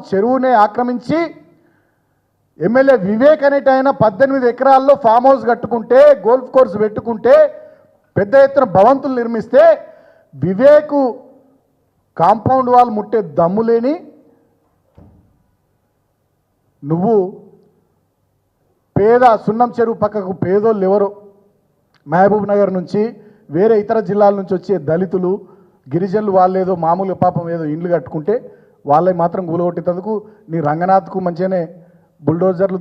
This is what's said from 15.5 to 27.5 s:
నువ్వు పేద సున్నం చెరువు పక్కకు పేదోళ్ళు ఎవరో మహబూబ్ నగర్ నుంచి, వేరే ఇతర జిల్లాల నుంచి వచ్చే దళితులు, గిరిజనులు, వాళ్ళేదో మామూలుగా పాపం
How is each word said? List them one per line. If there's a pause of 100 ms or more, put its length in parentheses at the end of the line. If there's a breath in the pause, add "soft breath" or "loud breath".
నువ్వు (1800)
పేద (200)
సున్నం
చెరువు
పక్కకు (120)
పేదోళ్ళు
ఎవరో (1000)
మహబూబ్
నగర్
నుంచి, (540 soft breath)
వేరే
ఇతర (100)
జిల్లాల
నుంచి
వచ్చే (160)
దళితులు, (540 soft breath)
గిరిజనులు,
వాళ్ళేదో (100)
మామూలుగా
పాపం (120)